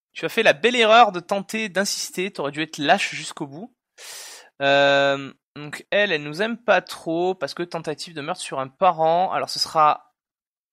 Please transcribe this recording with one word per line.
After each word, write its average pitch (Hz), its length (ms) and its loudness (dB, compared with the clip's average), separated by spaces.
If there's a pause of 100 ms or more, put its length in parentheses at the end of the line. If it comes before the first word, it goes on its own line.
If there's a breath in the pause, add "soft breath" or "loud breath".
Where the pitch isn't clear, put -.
(120)
Tu - 140 -8
as - 20 -2
fait 226 160 0
la 170 80 8
belle 220 240 2
erreur 226 340 6
de 180 100 -6
tenter 208 480 -6
d'insister, 190 640 -4
t'aurais 143 200 -6
dû 151 100 -6
être 160 160 -10
lâche 165 360 2
jusqu'au 147 340 -10
bout. 165 260 -16 (840 loud breath)
Euh... 139 720 2 (220)
Donc 147 360 -14
elle, 202 200 0
elle 151 140 -2
nous 151 180 -6
aime 226 140 -4
pas 185 260 2
trop 180 540 -4
parce - 180 -8
que 175 80 -8
tentative 165 520 -10
de 151 60 -12
meurtre 160 200 -8
sur - 180 -8
un 131 80 -4
parent. 170 640 2
Alors 135 180 -4
ce - 100 -6
sera - 560 2 (560)